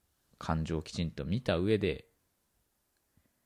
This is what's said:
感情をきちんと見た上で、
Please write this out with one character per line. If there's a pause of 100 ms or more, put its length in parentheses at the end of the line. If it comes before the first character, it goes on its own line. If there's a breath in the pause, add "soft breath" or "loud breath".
(380)
感
情
を
き
ち
ん
と
見
た
上
で、 (1400)